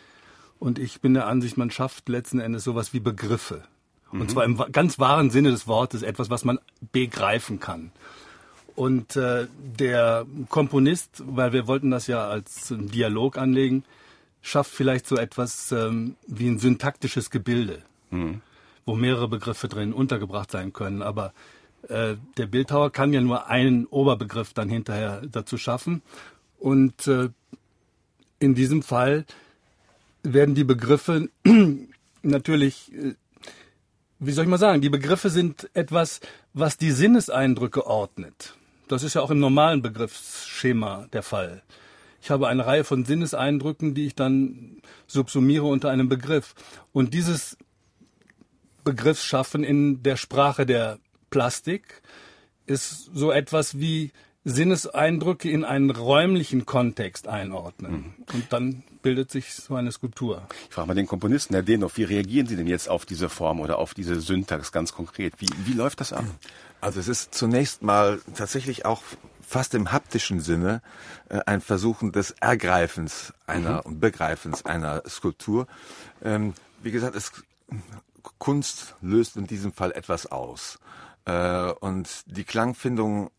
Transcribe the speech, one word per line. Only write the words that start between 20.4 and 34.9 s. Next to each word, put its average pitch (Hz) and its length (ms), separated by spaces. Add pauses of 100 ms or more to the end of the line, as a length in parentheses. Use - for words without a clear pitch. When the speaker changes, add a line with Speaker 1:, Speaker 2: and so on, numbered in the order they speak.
Speaker 1:
sein 95 220
können. 101 300
Aber, 104 320 (540)
äh, 110 280 (200)
der 117 100
Bildhauer 135 460
kann 143 220
ja 131 80
nur 123 260
einen 127 380
Oberbegriff 117 680
dann 107 160
hinterher 107 640
dazu 117 260
schaffen. 131 460 (560)
Und, 135 480
äh, 127 240 (1080)
in 135 160
diesem 135 280
Fall 135 420 (1000)
werden 143 320
die 143 100
Begriffe 135 680 (120)
<clears throat> 185 800
natürlich, 143 680
äh, 139 220 (1040)
wie 139 140
soll 156 120
ich 175 60
mal 180 80
sagen, 180 240
die 143 80